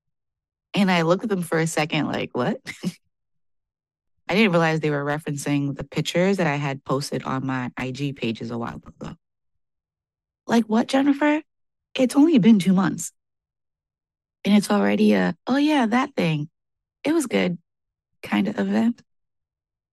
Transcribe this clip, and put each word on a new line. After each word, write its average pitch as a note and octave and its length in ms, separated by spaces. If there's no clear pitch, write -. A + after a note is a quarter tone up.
And F#3 160
I F3 120
looked F3 220
at A3 60
them F#3 120
for D#3+ 160
a E3 80
second D#3 400
like, - 260
"What?" - 320
<laughs> - 1600
I E3+ 60
didn't G#3 180
realize D#3+ 260
they D3+ 120
were C#3+ 140
referencing C#3+ 720
the - 60
pictures F3+ 540
that F3+ 100
I C#3+ 100
had C#3 280
posted C3+ 400
on C3+ 200
my B2+ 320
I B2+ 140
G C3+ 220
pages A#2 380
a A#2 80
while - 280
ago. - 300
Like, A3+ 200
"What, A3 200
Jennifer? C#4+ 560
It's C4 220
only D4+ 220
been G#3 220
two F#3+ 120
months." F3+ 400
And G3+ 120
it's G3 140
already G#3 440
a, F#3 220
"Oh B3 100
yeah, C#4+ 300
that B3 280
thing. D#3 340
It D4 80
was D#4+ 140
good," F#3 320
kind G#3 240
of G#3 120
event. G#3+ 440